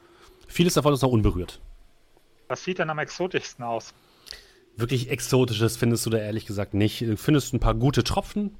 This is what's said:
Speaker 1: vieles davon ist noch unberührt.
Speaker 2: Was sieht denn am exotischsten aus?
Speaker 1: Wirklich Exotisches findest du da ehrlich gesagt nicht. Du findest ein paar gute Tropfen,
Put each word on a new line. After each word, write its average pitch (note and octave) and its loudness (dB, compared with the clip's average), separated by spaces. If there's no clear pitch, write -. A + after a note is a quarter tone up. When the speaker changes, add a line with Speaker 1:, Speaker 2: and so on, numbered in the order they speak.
Speaker 1:
vieles F3 2
davon D3 4
ist B2+ 0
noch C3+ 4
unberührt. G2+ 2
Speaker 2:
Was B2 -6
sieht F3+ -4
denn D#3+ -2
am D3+ -6
exotischsten D3+ -6
aus? A2+ -6
Speaker 1:
Wirklich B2 -2
Exotisches A#2+ 0
findest A#2 0
du A#2 -2
da A2+ 0
ehrlich G#2+ -6
gesagt G2+ -6
nicht. G#2 2
Du A2+ 0
findest - 2
ein A#2+ 0
paar A2+ 4
gute A#2+ 2
Tropfen, G3+ -4